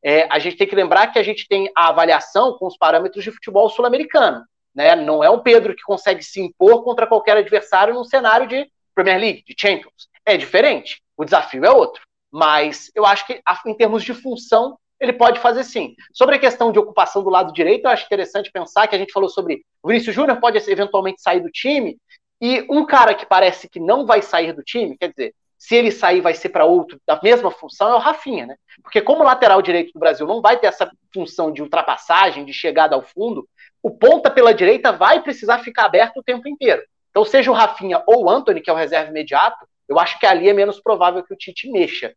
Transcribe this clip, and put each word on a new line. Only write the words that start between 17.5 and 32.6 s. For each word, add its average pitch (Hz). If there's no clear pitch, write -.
direito, 175
eu 254
acho -
interessante 196
pensar 196
que 208
a -
gente 196
falou 196
sobre 175
o 165
Vinícius 233
Júnior 247
pode 233
eventualmente 196
sair 180
do 170
time, 254
e 240
um 302
cara 240
que -
parece 185
que 175
não 233
vai 214
sair 170
do 147
time, -
quer 175
dizer, 127
se -
ele 233
sair 185
vai 170
ser -
pra 160
outro 165
da 156
mesma 220
função, -
é 247
o 226
Rafinha, 247
né? 131
Porque -
como 302
lateral 247
direito 175
do 160
Brasil 151
não 214
vai 240
ter 233
essa 175
função 165
de 143
ultrapassagem, 151
de 139
chegada 156